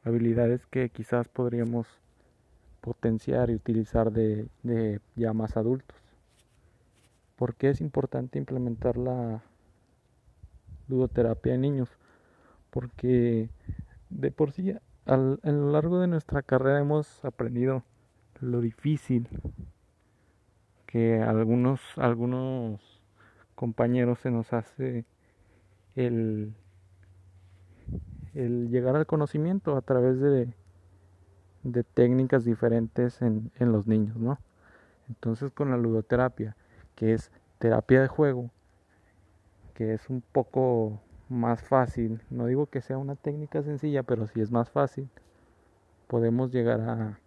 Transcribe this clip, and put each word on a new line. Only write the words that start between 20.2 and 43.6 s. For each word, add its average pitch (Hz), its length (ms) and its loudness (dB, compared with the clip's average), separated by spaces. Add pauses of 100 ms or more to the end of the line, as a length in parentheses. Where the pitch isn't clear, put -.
que 113 360 2
algunos, 113 600 2 (160)
algunos 123 1040 -4 (540)
compañeros 120 640 0
se 127 120 -4
nos 117 220 -2
hace 120 520 -6 (920)
el, 110 600 -2 (1800)
el 120 360 -2
llegar 127 260 2
al 156 100 2
conocimiento 156 680 0
a 127 60 0
través 127 380 4
de, 131 340 2 (1120)
de 123 200 -2
técnicas 127 600 4
diferentes 117 760 0
en, 110 380 0
en 120 120 4
los 107 160 2
niños, 110 300 2
¿no? 120 220 -2 (680)
Entonces, 117 420 -4
con 143 200 -2
la 123 60 2
ludoterapia, 113 800 0 (400)
que 110 180 2
es - 180 -2 (260)
terapia 117 440 4
de 135 60 2
juego, 127 420 0 (1200)
que 110 200 -2
es - 160 -8
un 127 120 -4
poco 117 800 0 (260)
más 117 340 -2
fácil, 120 680 0
no 123 180 -4
digo 139 180 0
que 135 160 -8
sea 135 160 -6
una 139 180 -6
técnica 147 460 -6